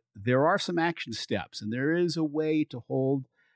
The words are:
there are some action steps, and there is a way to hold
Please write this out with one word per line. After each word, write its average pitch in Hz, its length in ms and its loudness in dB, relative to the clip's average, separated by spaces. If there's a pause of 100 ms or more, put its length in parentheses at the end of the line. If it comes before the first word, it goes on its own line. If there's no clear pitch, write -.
(160)
there 123 300 2
are 185 140 4
some 180 180 -2
action 165 360 -2
steps, - 480 -6
and 107 100 -4
there 135 220 0
is 170 240 2
a 160 60 2
way 156 420 0
to 123 220 -10
hold 131 380 0 (300)